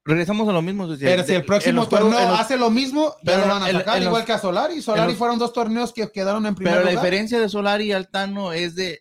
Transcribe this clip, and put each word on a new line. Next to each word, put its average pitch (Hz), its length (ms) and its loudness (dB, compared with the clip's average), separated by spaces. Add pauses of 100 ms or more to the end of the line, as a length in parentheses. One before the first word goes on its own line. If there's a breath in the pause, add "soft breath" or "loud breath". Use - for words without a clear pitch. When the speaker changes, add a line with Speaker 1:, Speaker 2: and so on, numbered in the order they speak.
Speaker 1:
regresamos 175 420 0
a 208 60 0
lo 170 80 2
mismo, 190 260 -4
Susi, 143 200 -6
Speaker 2:
Pero 180 160 4
si - 100 -2
Speaker 1:
de, 185 60 2
Speaker 2:
el 156 80 -4
próximo 202 240 2
Speaker 1:
en 240 60 4
los 233 120 2
juegos, 214 220 4
Speaker 2:
torneo 240 120 4
Speaker 1:
en 233 100 4
los 214 80 2
Speaker 2:
hace 254 180 0
lo 240 120 2
mismo, 269 520 0
ya 165 100 2
Speaker 1:
pero 190 140 2
Speaker 2:
lo 196 80 2
van 196 80 -2
a 185 80 -2
Speaker 1:
en, 185 80 2
Speaker 2:
sacar, 202 180 0
Speaker 1:
en - 60 2
Speaker 2:
igual 226 180 2
Speaker 1:
los 226 60 -4
Speaker 2:
que 233 80 -2
a 202 40 0
Solari. 220 360 -2
Speaker 1:
en 302 80 -8
Speaker 2:
Solari 226 300 0
Speaker 1:
los 196 60 -6
Speaker 2:
fueron 233 200 0
dos 240 160 -2
torneos 233 400 -2
que 214 180 -4
quedaron 208 320 -2
en 208 100 -2
primer 180 200 0
Speaker 1:
Pero 180 100 4
la 180 60 2
Speaker 2:
lugar. 180 160 0
Speaker 1:
diferencia 214 340 0
de 214 80 0
Solari 202 380 -2
y 202 60 0
Altano 196 600 -4
es 170 220 -4
de 175 260 -6